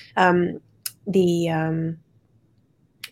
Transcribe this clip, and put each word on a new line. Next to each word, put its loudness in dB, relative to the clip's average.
um, 2
the, 0
um, -4